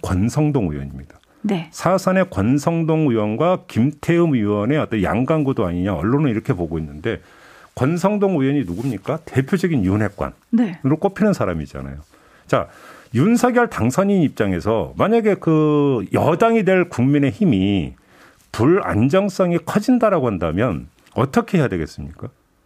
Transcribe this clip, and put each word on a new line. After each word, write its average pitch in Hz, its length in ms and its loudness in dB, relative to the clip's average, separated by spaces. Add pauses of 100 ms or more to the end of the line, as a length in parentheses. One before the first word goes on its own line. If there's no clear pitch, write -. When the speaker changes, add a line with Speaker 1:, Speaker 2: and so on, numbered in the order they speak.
Speaker 1:
권성동 113 680 0
의원입니다. 69 480 -10 (240)
Speaker 2:
네. 190 300 -4
Speaker 1:
사선의 185 580 0
권성동 156 800 0
의원과 113 560 0
김태흠 151 680 0
의원의 104 440 0
어떤 110 240 -2
양강구도 127 640 0
아니냐 90 280 -2
언론은 123 360 0
이렇게 107 220 -2
보고 82 260 -4
있는데 78 420 -6 (540)
권성동 180 680 0
의원이 135 240 0
누굽니까? 117 600 -6
대표적인 135 580 -2
윤핵관으로 92 500 -2 (160)
Speaker 2:
네. 220 320 0
Speaker 1:
꼽히는 190 520 0
사람이잖아요. 71 600 -6 (500)
자, 107 220 -2 (460)
윤석열 233 540 2
당선인 185 540 0
입장에서 98 720 0
만약에 208 400 2
그 147 760 0
여당이 175 520 2
될 180 240 2
국민의힘이 117 1040 0 (580)
불안정성이 170 1040 2
커진다라고 214 680 0
한다면 87 640 -2 (260)
어떻게 170 440 0
해야 131 100 2
되겠습니까? 76 600 -8 (380)